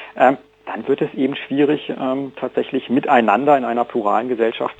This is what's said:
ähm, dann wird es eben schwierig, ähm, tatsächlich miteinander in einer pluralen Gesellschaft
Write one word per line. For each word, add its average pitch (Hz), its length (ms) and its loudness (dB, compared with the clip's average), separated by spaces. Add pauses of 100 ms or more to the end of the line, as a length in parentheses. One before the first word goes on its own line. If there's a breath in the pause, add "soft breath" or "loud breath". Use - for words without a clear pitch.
(160 loud breath)
ähm, 135 220 4 (300)
dann 110 200 -8
wird 135 140 0
es 147 140 -4
eben 135 200 -2
schwierig, 143 540 0
ähm, 135 500 -6
tatsächlich 127 480 -4
miteinander 127 680 4
in 127 80 -2
einer 117 200 -2
pluralen 107 440 -2
Gesellschaft 113 500 -2